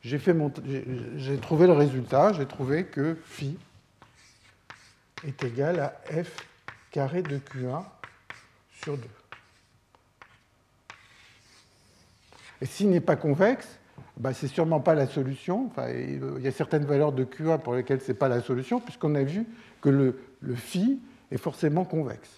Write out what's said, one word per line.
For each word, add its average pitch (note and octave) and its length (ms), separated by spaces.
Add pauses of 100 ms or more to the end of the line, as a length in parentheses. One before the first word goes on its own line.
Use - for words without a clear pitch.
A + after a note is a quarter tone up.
j'ai B2 160
fait F3 160
mon, D3 180 (140)
j'ai, C3+ 200 (320)
j'ai C3+ 200
trouvé D#3+ 300
le F3+ 60
résultat, C#3+ 600
j'ai C#3+ 140
trouvé C#3+ 380
que D#3+ 400
phi D3 320 (1700)
est C#3 180
égal C#3 360
à C#3+ 100 (340)
f - 120 (560)
carré D#3 300
de C#3+ 160
Q C3 300
un D#3 180 (960)
sur C#3+ 160
deux. A#2 120 (3500)
Et C3+ 40
s'il G3+ 240
n'est F3 120
pas D#3 160
convexe, F3+ 500 (500)
bah, B2+ 160
c'est C#3+ 140
sûrement D#3+ 320
pas D#3+ 160
la C#3 120
solution. D3 600
Enfin, B2 220
il C3+ 520
y C3 60
a C3 60
certaines D3+ 320
valeurs C#3+ 260
de C3 140
Q D#3 260
un D#3+ 60
pour A#2+ 160
lesquelles B2+ 260
c'est C3 140
pas C3 160
la A#2+ 120
solution, C3 380
puisqu'on E3 340
a C#3+ 100
vu F3+ 220 (360)
que C#3+ 80
le, C3+ 280 (220)
le C3 160
phi G#3+ 460 (300)
est C3+ 60
forcément D#3+ 460
convexe. D3+ 540